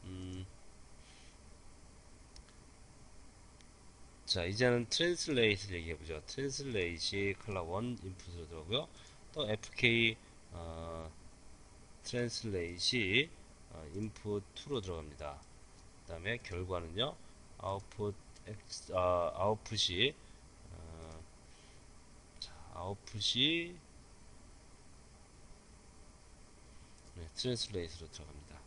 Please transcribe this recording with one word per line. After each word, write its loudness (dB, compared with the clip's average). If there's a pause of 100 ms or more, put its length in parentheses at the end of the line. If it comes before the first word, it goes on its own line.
음, -6 (3750)
자, 4
이제는 6
트랜슬레이트를 6
얘기해보죠. -4
트랜슬레이트 2
컬러 0
원 0
인풋으로 -8
들어가고요. -2 (440)
또 -2
에프케이, 6 (360)
어, -6 (920)
트랜슬레이트, 4 (440)
어, -10
인풋 -2 (120)
투로 -2
들어갑니다. -6 (600)
그 -10
다음에 -2
결과는요, -2 (420)
아웃풋 -2 (320)
X, -8
아, 8
아웃풋이, 4 (580)
어, -10 (1200)
자, -8 (220)
아웃풋이, 2 (3500)
네, -10
트랜슬레이트로 0
들어갑니다. -12